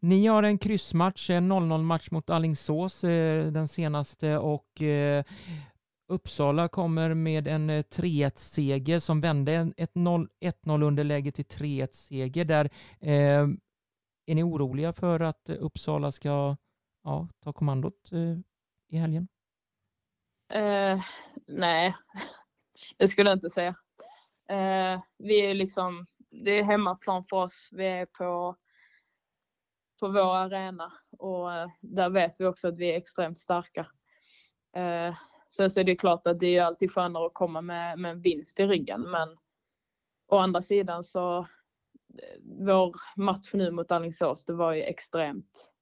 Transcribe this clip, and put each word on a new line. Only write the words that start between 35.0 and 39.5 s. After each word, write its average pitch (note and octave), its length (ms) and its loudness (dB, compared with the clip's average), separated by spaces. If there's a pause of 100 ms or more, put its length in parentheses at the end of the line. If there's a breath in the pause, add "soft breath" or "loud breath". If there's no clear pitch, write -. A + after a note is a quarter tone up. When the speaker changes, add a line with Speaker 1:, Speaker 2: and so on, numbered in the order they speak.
Speaker 2:
sen G3 240 2
så G3 80 2
är F#3+ 40 4
det F#3 120 4
klart F3 320 2
att E3+ 120 2
det F3+ 180 4
är F3 60 6
alltid E3+ 280 0
skönare F3 340 -2
att E3+ 80 -4
komma E3 280 -4
med, E3+ 380 -8
med F3 120 -6
en F3 100 -10
vinst D#3+ 380 -2
i G3 60 4
ryggen, D#3+ 360 0
men E3 360 -6 (880)